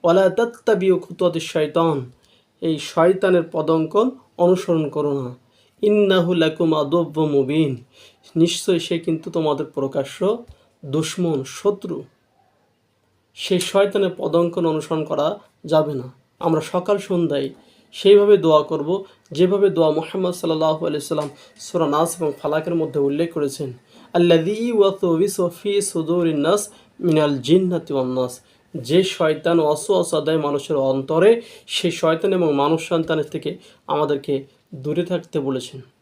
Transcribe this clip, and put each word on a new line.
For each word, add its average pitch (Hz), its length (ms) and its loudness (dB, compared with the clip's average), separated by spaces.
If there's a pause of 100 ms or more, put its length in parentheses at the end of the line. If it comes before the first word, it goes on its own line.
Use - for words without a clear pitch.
ওয়ালা 180 260 4
তাত্তাবিউ 190 680 0
খুতুওয়াতিশ 165 520 -4
শাইতান, 151 600 -2 (500)
এই 160 180 -2
শয়তানের 180 720 2
পদঙ্কন 160 600 0 (260)
অনুসরণ 175 520 2
করো 147 320 -4
না। 123 140 -10 (460)
ইন্নাহু 190 520 4
লাকুম 160 400 2
আদুব্বুম 156 580 0
মুবিন, 139 520 0 (520)
নিশ্চয় 170 440 0
সে 165 200 -4
কিন্তু 160 320 -6
তোমাদের 156 340 -2
প্রকাশ্য 147 800 -4 (400)
দুশমন, 156 580 -4
শত্রু। - 600 -6 (1300)
সেই - 260 -2
শয়তানের 196 580 0
পদঙ্কন 170 480 0
অনুসরণ 156 380 -2
করা 156 360 -4 (260)
যাবে 151 280 2
না। 127 200 -10 (260)
আমরা 160 220 0
সকাল 180 360 -2
সন্ধ্যায় 156 520 -4 (420)
সেইভাবে 202 460 6
দোয়া 156 260 6
করব, 160 400 -4 (280)
যেভাবে 185 380 2
দোয়া 160 220 2
মুহাম্মদ 175 420 -4
সাল্লাল্লাহু 160 520 -2
আলাইহি 147 200 -4
সাল্লাম 151 240 -4 (300)
সূরা 165 280 -2
নাস 165 340 0
এবং 151 180 -2
ফালাকের 156 360 -4
মধ্যে 151 240 -2
উল্লেখ 147 340 -2
করেছেন, 139 400 -6 (400)
"আল্লাযী 175 380 4
ইউওয়াসওয়িসু 196 1000 2 (140)
ফী 202 180 0
সুদুরিন 165 560 -2
নাস 175 320 0 (300)
মিনাল 151 380 2
জিন্নাতি 170 560 0
ওয়ান 131 140 -2
নাস", 127 320 -4 (360)
যে 135 280 2
শয়তান 165 560 0
ওয়াসওয়াসা 160 640 0
দেয় 160 160 0
মানুষের 143 380 -2
অন্তরে, 151 680 2 (260)
সেই - 240 -4
শয়তান 165 420 0
এবং 170 200 0
মানব 143 240 2
সন্তানের 160 480 -2
থেকে 151 320 -10 (300)
আমাদেরকে 143 580 -2 (300)
দূরে 147 280 -6
থাকতে 170 360 -6
বলেছেন। 135 420 -8 (200)